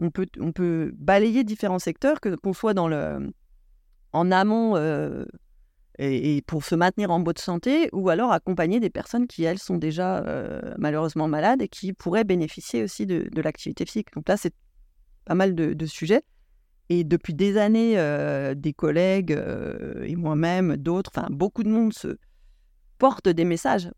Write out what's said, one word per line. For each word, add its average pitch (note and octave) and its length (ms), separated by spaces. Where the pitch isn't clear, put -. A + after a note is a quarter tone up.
on E3+ 100
peut, F#3 160
on D#3+ 100
peut D#3+ 460
balayer G#3 480
différents G#3 340
secteurs, C4+ 420
que, F#3+ 140
qu'on F#3+ 180
soit G#3+ 220
dans E3+ 140
le, D3+ 440
en F3 200
amont, G#3+ 420
euh, D3+ 500
et, C#3 380
et C#3+ 60
pour D#3 220
se - 100
maintenir F3+ 360
en E3+ 100
bonne E3+ 160
santé, B3+ 560
ou F#3 160
alors G#3+ 240
accompagner F3+ 480
des G3+ 100
personnes - 360
qui, E3 180
elles, E3+ 140
sont - 180
déjà, F3 420
euh, - 600
malheureusement D#3 500
malades F#3+ 340
et G3 60
qui F#3+ 240
pourraient F#3+ 320
bénéficier F#3 580
aussi G#3 240
de, F3+ 240
de D#3+ 120
l'activité - 440
physique. - 280
Donc D#3 140
là, G3+ 80
c'est - 180
pas - 100
mal F#3+ 200
de, D#3 200
de D#3+ 120
sujets. F3 360
Et F3 140
depuis E3 320
des G3 220
années, A3 400
euh, D3 580
des C#3+ 180
collègues, F3 600
euh, - 720
et E3+ 120
moi-même, E3 600
d'autres, E3+ 380
enfin, - 160
beaucoup F3 320
de G#3 60
monde A3 240
se - 240
porte C4 300
des E3+ 160
messages F3 540